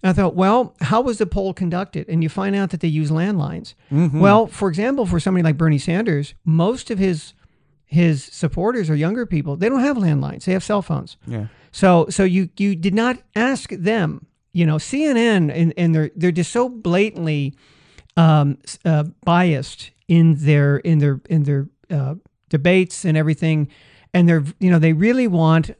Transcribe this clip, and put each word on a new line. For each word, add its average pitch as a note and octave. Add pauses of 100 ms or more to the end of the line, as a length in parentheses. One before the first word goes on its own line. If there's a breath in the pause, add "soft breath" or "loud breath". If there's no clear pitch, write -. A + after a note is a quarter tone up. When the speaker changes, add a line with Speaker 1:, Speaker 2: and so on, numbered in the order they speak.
Speaker 1:
I F#3
thought, F3+
"Well, G3+
how G#3
was B3
the A3
poll F#3+
conducted?" F3
And E3
you D#3+
find G3
out G3
that E3+
they E3+
use D3+
landlines. E3 (160 soft breath)
Speaker 2:
Mm-hmm. D3+
Speaker 1:
Well, G3+
for G3+
example, A3
for F3
somebody F#3
like D#3
Bernie D#3
Sanders, E3+ (100)
most F3
of G3+
his, F#3 (520)
his D#3+
supporters F#3
are D#3
younger F#3+
people. C#3+
They F#3+
don't C4+
have C#4
landlines. D3+
They F3+
have F#3
cell G#3
phones. - (100)
Speaker 2:
Yeah. A2 (240 soft breath)
Speaker 1:
So, F3+
so -
you, F3+
you G3
did F3
not A#3+ (140)
ask B3
them. F3+ (260)
You E3+
know, D#3
C C#4
N C#4+
N G#3+
and, E3
and E3
they're, D#3
they're F3
just E3+
so B3
blatantly, E3+ (600 soft breath)
um, D3+
s-, -
uh, D#3 (220)
biased E3+ (180)
in E3
their, C#3+
in E3
their, C#3+
in D#3+
their, C#3 (220)
uh, C#3 (320)
debates F3+
and D#3
everything, D#3 (460 soft breath)
and F3
they're, D#3+ (160)
you F#3
know, F3
they D#3+
really A#3
want D#3+